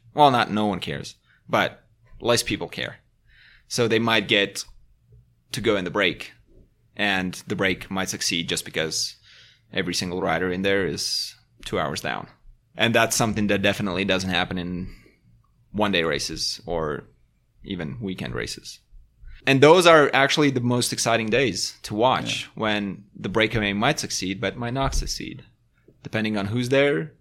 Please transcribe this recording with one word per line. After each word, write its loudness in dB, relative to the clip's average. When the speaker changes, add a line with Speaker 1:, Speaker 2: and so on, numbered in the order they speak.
Speaker 1:
Well, 6
not 0
no 0
one -2
cares, -10
but 0
less 2
people -4
care. -10
So 0
they 4
might 2
get 2
to -6
go 2
in -2
the -4
break, 0
and 0
the -4
break 0
might -4
succeed -4
just -4
because -4
every -4
single -4
rider 0
in -4
there 2
is -4
two -4
hours -2
down. -6
And 2
that's 2
something 0
that 0
definitely 0
doesn't 0
happen -2
in -6
one-day 2
races -4
or -4
even -8
weekend -8
races. -10
And 4
those 10
are 8
actually 4
the 0
most 0
exciting 0
days 0
to -8
watch 0
Speaker 2:
Yeah. -14
Speaker 1:
when -4
the -8
breakaway 0
might 0
succeed, -6
but -4
might -6
not -2
succeed, -4
depending -4
on -2
who's -2
there, 2